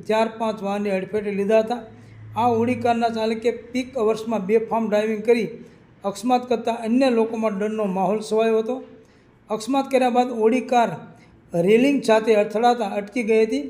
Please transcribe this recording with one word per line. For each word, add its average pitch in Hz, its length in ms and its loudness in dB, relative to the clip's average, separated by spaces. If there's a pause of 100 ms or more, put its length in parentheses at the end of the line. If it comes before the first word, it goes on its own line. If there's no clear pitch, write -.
ચાર 220 200 2 (100)
પાંચ 220 280 -4
વાહનને 202 240 -4
અડફેટે 196 420 -4
લીધા 208 300 2
હતા. 240 180 -4 (540)
આ 233 140 2 (120)
ઓડી 240 240 0
કારના 233 320 2
ચાલકે 226 340 -2 (220)
પીક 254 180 -4 (120)
અવર્સમાં 220 460 -2
બેફામ 220 380 0
ડ્રાઇવિંગ 208 400 0
કરી 233 220 4 (560)
અકસ્માત 247 440 -2
કરતા 233 280 -2 (100)
અન્ય 254 220 4 (100)
લોકોમાં 220 420 -2
ડરનો 214 240 -2 (120)
માહોલ 196 260 0
છવાયો 220 400 0
હતો. 247 140 -4 (760)
અકસ્માત 262 420 -2
કર્યા 247 240 2
બાદ 247 220 2
ઓડી 226 340 2
કાર 226 180 4 (600)
રેલિંગ 226 560 4
સાથે 220 280 4
અથડાતા 214 600 2
અટકી 208 340 -4
ગઈ 220 140 4
હતી. 262 260 -2